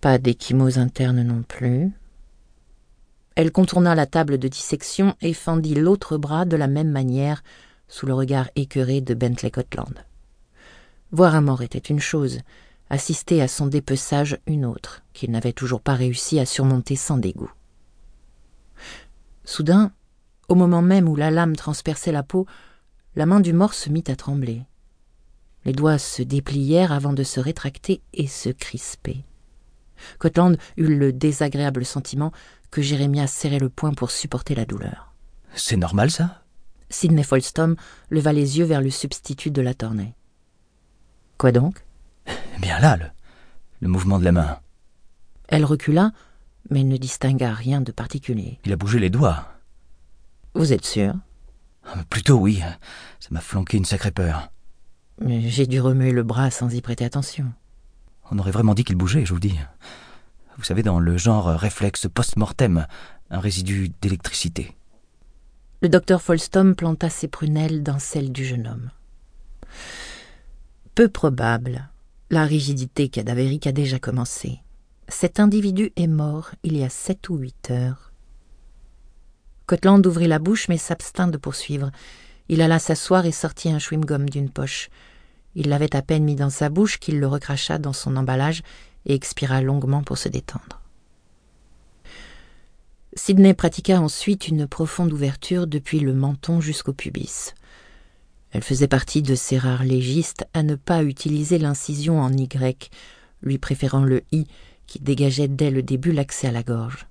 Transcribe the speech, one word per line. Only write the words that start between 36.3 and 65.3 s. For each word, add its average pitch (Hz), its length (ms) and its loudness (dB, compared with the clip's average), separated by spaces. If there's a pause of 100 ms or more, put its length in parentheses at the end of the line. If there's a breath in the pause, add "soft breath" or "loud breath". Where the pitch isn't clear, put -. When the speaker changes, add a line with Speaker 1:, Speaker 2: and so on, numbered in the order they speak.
Speaker 1:
Sidney 160 340 2
Folstom 160 520 0 (340 loud breath)
leva 151 240 2
les 143 240 0
yeux 170 80 4
vers 156 160 2
le 135 80 0
substitut - 600 -8
de 139 100 0
Lataurnay. 113 540 -4 (1200)
Quoi 127 140 4
donc ? 135 340 0 (420)
Speaker 2:
Eh - 320 -8
bien 90 200 -2
là, 127 180 6
le, 80 80 -6 (760 soft breath)
le - 60 -2
mouvement 92 320 2
de 87 60 2
la 87 60 6
main. 78 260 2 (880)
Speaker 1:
Elle 151 180 2
recula, 151 460 2 (580 soft breath)
mais 139 140 2
ne 135 140 2
distingua 131 560 -2
rien 127 280 -2
de 117 100 -4
particulier. 113 760 -8
Speaker 2:
Il 101 80 0
a 95 40 -2
bougé 101 220 2
les 95 100 2
doigts. 92 360 2 (1120)
Speaker 1:
Vous 156 180 2
êtes - 120 0
sûr ? 101 280 -2 (720)
Speaker 2:
Ah, - 100 -16
mais 87 80 -6
plutôt 113 320 2
oui. 101 260 2 (580 loud breath)
Ça - 120 -20
m'a 80 100 -6
flanqué 98 360 -2
une 95 80 2
sacrée 98 260 -2
peur. 80 380 -2 (720)
Speaker 1:
Mais 123 300 0
j'ai 131 180 0
dû 127 140 0
remuer 131 300 2
le 123 120 2
bras 120 280 0
sans 120 220 -4
y 120 80 -4
prêter 120 240 -4
attention. 135 480 -6 (800)
Speaker 2:
On 101 80 -2
aurait 95 120 -2
vraiment 107 220 4
dit 104 100 2
qu'il 95 120 -2
bougeait, 92 300 2
je 87 80 -2
vous 85 60 -2
dis. 92 200 -2 (1000 loud breath)
Vous 120 60 -14
savez, 107 200 0
dans 92 160 2
le 85 180 2
genre 104 300 2
réflexe 95 600 -2
post-mortem, 92 800 0 (420 loud breath)
un 92 100 -6
résidu 95 500 -2 (120)
d'électricité. - 760 -4 (1040)